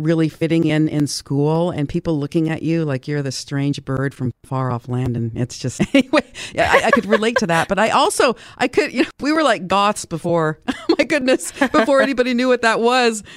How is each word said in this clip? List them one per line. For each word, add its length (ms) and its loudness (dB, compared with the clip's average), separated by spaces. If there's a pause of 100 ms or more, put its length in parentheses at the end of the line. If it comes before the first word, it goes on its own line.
really 280 2
fitting 360 0
in 240 2
in 200 0
school 640 0
and 180 -4
people 300 -2
looking 300 -2
at 140 -4
you 220 0
like 240 -4
you're 140 -2
the 100 -4
strange 520 -4
bird 300 -4
from 180 -4 (120)
far 260 -4
off 180 -6
land. 280 -2
And 200 -4
it's 220 -4
just, 220 -6
<laughs> 140 0
anyway, 280 2 (320)
yeah, 180 0
I, 140 4
I 60 2
could 140 2
relate 320 0
to 100 0
that. 200 2
But 120 -2
I 100 2
also, 460 2 (220)
I 100 0
could, 240 -2
you 100 0
know, 80 -4 (100)
we 120 -2
were 100 2
like 240 0
goths 380 0
before, 560 -2 (160)
<laughs> 220 0
my 60 2
goodness, 480 0
before 480 2
anybody 340 0
knew 140 0
what 140 2
that 180 2
was. 440 2 (120)